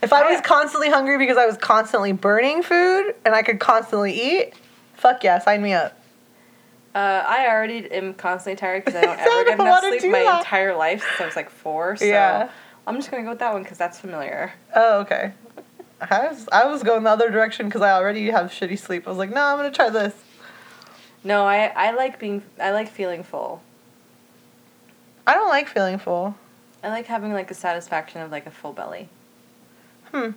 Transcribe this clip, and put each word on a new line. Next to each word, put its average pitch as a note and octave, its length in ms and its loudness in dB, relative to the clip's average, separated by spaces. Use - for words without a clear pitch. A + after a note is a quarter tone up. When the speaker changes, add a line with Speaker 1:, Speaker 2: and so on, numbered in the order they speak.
Speaker 1:
If A3+ 100 4
I D4 180 6
was F4 80 2
Speaker 2:
I - 40 -6
Speaker 1:
constantly D4 480 2
hungry C#4 280 2
because C4 180 2
I B3 100 6
was A3 100 0
constantly A3 560 2
burning A#3 500 2
food F#4 520 2
and A3 100 4
I A3 80 4
could A3 160 -2
constantly A3 540 2
eat, C#4 420 -2
fuck B3+ 300 2
yeah, F3+ 140 4
sign G#3 240 0
me G3+ 100 -2
up. E3 240 -2
Speaker 2:
Uh, G3 320 0
I B3+ 220 0
already A3 440 -2
am F#3+ 220 -6
constantly F#3+ 440 -6
tired F#3+ 260 -4
'cause - 120 -2
I F3 60 2
don't F4 160 0
Speaker 1:
<laughs> - 20 -8
So - 20 -4
I A#4 120 4
Speaker 2:
ever A#4+ 100 2
get A4+ 140 2
Speaker 1:
don't G4+ 80 4
Speaker 2:
enough F#4 160 6
Speaker 1:
wanna F#4+ 80 0
Speaker 2:
sleep A#4+ 120 -2
Speaker 1:
do F#4 80 0
Speaker 2:
my A#4+ 140 2
Speaker 1:
that. F#4 160 4
Speaker 2:
entire F#3+ 340 0
life E3 280 -2
since - 180 -4
I F3 60 -4
was, D#3+ 100 -8
like, D#3 140 -8
four, E3 460 -6
so G#3 100 -4
Speaker 1:
Yeah. G3+ 420 4
Speaker 2:
I'm A#3 100 -6
just C4+ 140 -10
gonna B3 140 -8
go A3 60 -10
with A#3 100 -10
that A#3+ 120 -2
one G3 120 -6
'cause F#3+ 140 -16
that's F3 220 -6
familiar. D#3 520 -10
Speaker 1:
Oh, A3+ 260 6
okay. G3 320 -4
I G#3 280 0
was, B3 220 -12
I G#3+ 160 6
was C#4+ 160 -4
going A3+ 220 2
the A3 60 4
other A3 200 2
direction A3 400 -2
'cause G3+ 120 -2
I G3+ 100 4
already G#3 380 0
have F#3+ 200 0
shitty F#3+ 280 -8
sleep. F3 280 -8
I F#3+ 40 -10
was F#3 80 -8
like, G3 120 -6
"No, C4 140 -2
I'm C#4+ 140 0
gonna C#4+ 120 -4
try B3+ 200 2
this." G#3 240 -2
Speaker 2:
No, G3+ 220 2
I, G#3 300 2
I G3+ 140 0
like B3+ 280 -4
being, G3+ 240 -6
I G3 100 -2
like G#3+ 180 -4
feeling F3+ 360 -8
full. C#3 360 -10
Speaker 1:
I C4 80 4
don't G#4 140 0
like D4 200 0
feeling F#3+ 300 -2
full. F#3 380 -4
Speaker 2:
I G3+ 60 -8
like A#3 180 -8
having, G#3+ 260 -6
like, F#3+ 180 -8
a F#3+ 40 -12
satisfaction E3+ 680 -8
of, D#3+ 80 -14
like, D3 160 -12
a D#3 60 -20
full D3 200 -16
belly. - 360 -14
Speaker 1:
Hmm. A#3+ 240 -6